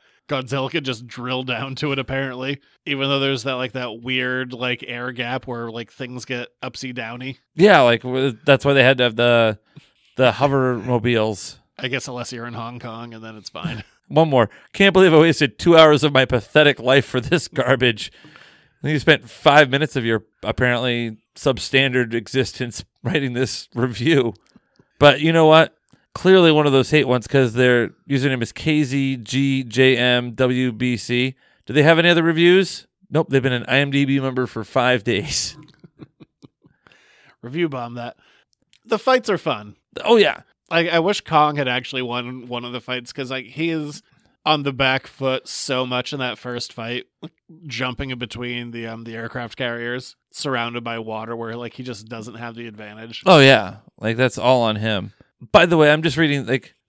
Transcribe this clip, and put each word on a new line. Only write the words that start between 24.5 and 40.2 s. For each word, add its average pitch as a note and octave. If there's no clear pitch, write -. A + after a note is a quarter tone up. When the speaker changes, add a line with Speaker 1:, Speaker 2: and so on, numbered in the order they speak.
Speaker 2:
But D3
you D#3+
know D#3+
what? D#3
Clearly F3+
one D3+
of D3
those C3+
hate D3+
ones B2
'cause C3
their B2
username C3+
is A2+
K D3+
Z C3+
G C3
J B2+
M B2
W B2+
B A#2+
C. B2
Do -
they D3
have D#3+
any E3+
other E3+
reviews? E3+
Nope, -
they've C3+
been C3
an A#2+
I B2+
M C#3
D C#3
B C3+
member B2+
for A2
five B2+
days. -
<laughs> -
Speaker 1:
Review D3+
bomb B2
that. A#2+
The A3
fights B3+
are F#3+
fun. G#2+
Speaker 2:
Oh, A#3
yeah. D#3+